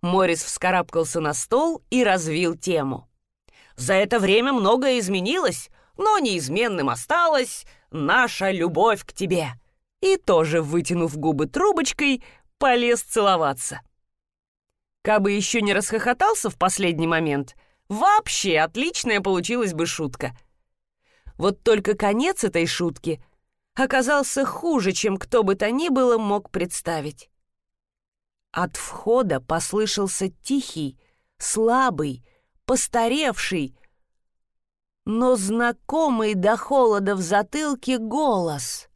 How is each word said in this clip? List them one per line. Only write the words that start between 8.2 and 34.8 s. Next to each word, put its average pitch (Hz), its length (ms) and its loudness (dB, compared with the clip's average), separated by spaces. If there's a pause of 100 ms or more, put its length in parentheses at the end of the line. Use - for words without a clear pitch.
любовь 180 520 2
к - 100 -20
тебе». 170 360 -2 (500)
И 381 180 2
тоже, 165 440 2
вытянув 165 560 -2
губы 151 300 0
трубочкой, 302 760 0 (360)
полез 240 420 2
целоваться. 170 800 0 (1200)
Кабы 208 300 2
ещё 208 280 0
не 202 140 0
расхохотался 233 800 0
в - 60 -16
последний 175 500 0
момент, 156 480 -2 (340)
вообще 226 680 2
отличная 220 640 -2
получилась 190 520 -2
бы 165 140 -2
шутка. 127 500 -8 (1000)
Вот 190 280 -2
только 208 320 4
конец 233 480 0
этой 170 240 0
шутки 165 560 -4 (500)
оказался 269 720 0
хуже, 262 460 -2
чем 196 260 -2
кто - 240 0
бы 196 140 2
то 208 160 -2
ни 302 180 0
было 247 300 2
мог 202 320 -2
представить. 170 800 -6 (1200)
От 175 240 -4
входа 214 640 0
послышался 190 880 -2
тихий, 165 720 -6 (380)
слабый, 214 880 0 (400)
постаревший, 233 1120 -2 (1300)